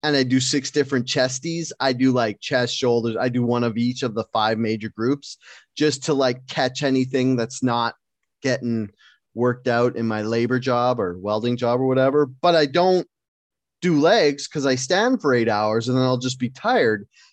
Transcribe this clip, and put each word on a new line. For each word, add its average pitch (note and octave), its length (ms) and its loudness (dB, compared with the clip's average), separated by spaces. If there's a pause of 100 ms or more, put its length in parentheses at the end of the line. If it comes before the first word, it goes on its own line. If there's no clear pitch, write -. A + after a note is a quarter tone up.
And D3+ 140 2
I C3+ 80 4
do B2+ 160 2
six C3+ 320 -2
different C3+ 360 0
chesties. D#3+ 720 -4
I C3+ 100 2
do, B2+ 220 2
like, A2+ 260 0
chest, B2 340 -2
shoulders. A#2 460 0
I C3 80 0
do B2 160 0
one A#2+ 220 0
of A2+ 120 -2
each B2 240 -2
of A#2+ 140 -4
the A2 160 -4
five A2 260 0
major A2 380 -4
groups B2+ 420 -4 (380)
just D3 300 0
to, D#3+ 80 0
like, C3 340 0
catch C3 360 -4
anything C3 520 0
that's A#2 260 -6
not A#2+ 340 -2 (460)
getting A#2+ 500 -2 (420)
worked B2 340 -2
out A#2+ 300 0
in A2+ 100 -2
my G#2+ 140 -2
labor A#2 360 0
job B2 440 0
or F2+ 160 -4
welding G#2+ 400 -2
job A#2+ 240 0
or C3 60 0
whatever. C3+ 400 2
But E3+ 280 2
I D3+ 100 4
don't F3 400 2 (760)
do E3+ 180 2
legs D#3 480 2
'cause C#3+ 180 -4
I C3+ 100 2
stand G3+ 460 0
for C#3 120 2
eight A#2 160 2
hours A2 400 0
and B2+ 80 2
then C3 80 4
I'll B2+ 120 2
just C3 220 -4
be B2 100 -4
tired. C3 580 0 (260)